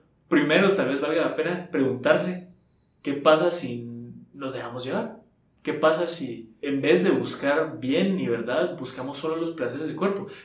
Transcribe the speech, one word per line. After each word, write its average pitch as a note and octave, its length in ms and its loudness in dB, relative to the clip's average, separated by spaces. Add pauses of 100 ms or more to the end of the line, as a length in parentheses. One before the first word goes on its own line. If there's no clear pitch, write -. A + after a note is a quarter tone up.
(280)
primero D#3+ 480 4
tal C3 140 0
vez C#3 100 -2
valga D#3 220 0
la - 160 -2
pena E3+ 340 -4
preguntarse, D#3 800 0 (520)
¿qué C#3+ 120 -4
pasa D#3+ 360 6
si A#2+ 400 -6 (440)
nos C3+ 200 -8
dejamos A#2 300 -8
llevar? G#3 380 -4 (400)
¿Qué - 120 -4
pasa D#3+ 340 2
si A#2 560 -10
en C#3 180 -2
vez F3 220 6
de F#3 80 4
buscar C#3 680 0
bien E3 400 2
y C3 80 -2
verdad, B2+ 520 0
buscamos C3 380 -8
solo D#3+ 180 -4
los E3 160 -4
placeres C#3 340 -4
del C#3 100 -6
cuerpo? G3 300 -2 (180)